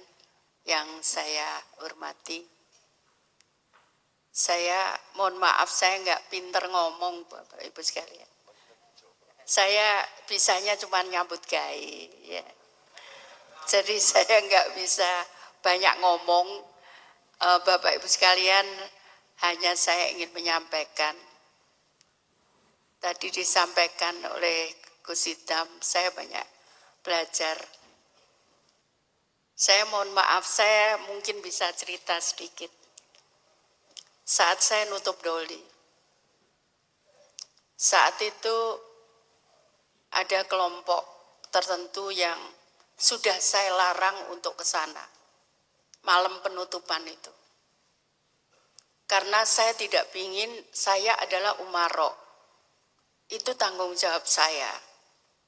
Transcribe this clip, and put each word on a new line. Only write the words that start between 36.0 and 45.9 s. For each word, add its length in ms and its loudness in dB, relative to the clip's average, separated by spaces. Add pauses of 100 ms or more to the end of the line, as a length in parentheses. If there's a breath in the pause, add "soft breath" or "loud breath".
saat 480 4
itu 340 -2 (1600)
ada 320 0
kelompok 560 0 (480)
tertentu 640 -2
yang 240 -2 (560)
sudah 480 2
saya 320 2
larang 560 0
untuk 240 -8
ke 80 -12
sana. 400 -4 (1040)